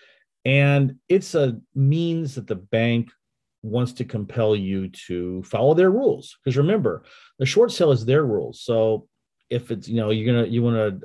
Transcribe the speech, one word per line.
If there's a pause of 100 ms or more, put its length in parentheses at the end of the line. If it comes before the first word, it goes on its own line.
(440)
And (120)
it's
a (160)
means
that
the
bank (520)
wants
to
compel
you
to
follow
their
rules.
'Cause
remember, (340)
the
short
sale
is
their
rules.
So (440)
if
it's,
you
know,
you're
gonna,
you
wanna,